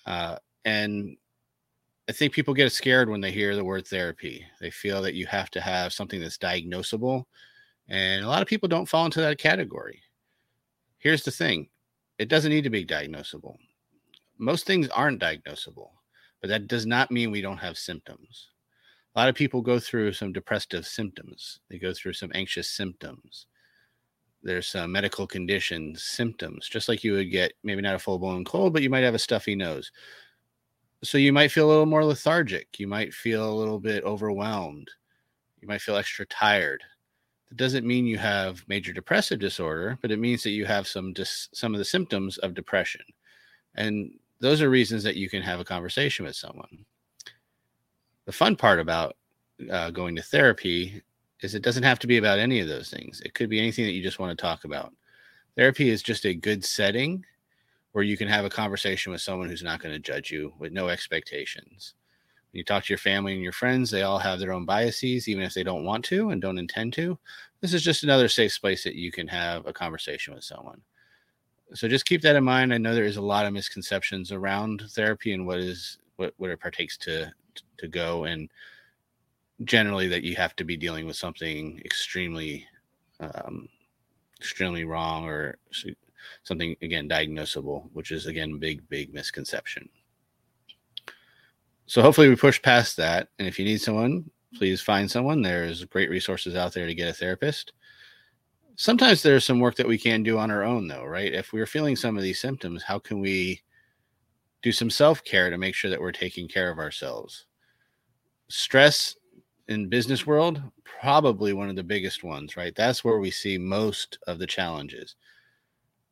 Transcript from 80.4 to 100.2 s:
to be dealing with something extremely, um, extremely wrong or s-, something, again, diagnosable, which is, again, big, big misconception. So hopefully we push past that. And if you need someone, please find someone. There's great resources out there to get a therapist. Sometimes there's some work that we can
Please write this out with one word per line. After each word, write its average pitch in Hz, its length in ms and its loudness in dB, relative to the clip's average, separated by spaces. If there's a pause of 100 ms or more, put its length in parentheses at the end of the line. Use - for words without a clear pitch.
to 90 80 -6
be 82 120 -6
dealing 80 300 -6
with 80 100 -10
something 80 680 -8
extremely, 80 840 -6 (540)
um, - 500 -12 (680)
extremely 87 460 -4
wrong 80 400 -4
or 76 320 -6 (140)
s-, - 160 -10 (560)
something, 85 400 -4
again, 80 260 -4
diagnosable, 76 840 -4
which 80 160 -10
is, 80 160 -6
again, 78 320 -6
big, 76 320 -6
big 73 240 -8
misconception. - 720 -10 (2000)
So - 160 6
hopefully 151 260 12
we 123 80 10
push 139 240 6
past 120 380 6
that. 85 300 2 (100)
And 95 100 -2
if 90 100 -6
you 95 60 0
need 104 160 2
someone, 127 500 0 (240)
please 95 280 0
find 101 280 2
someone. 135 300 0
There's 87 460 -2
great 95 240 0
resources 92 440 -4
out 90 200 -2
there 87 120 -4
to 85 80 -4
get 87 140 -4
a 82 60 -6
therapist. 92 580 -4 (1040)
Sometimes 233 480 6
there's 139 220 8
some 123 160 4
work 123 160 4
that 127 100 2
we 117 120 4
can 113 240 2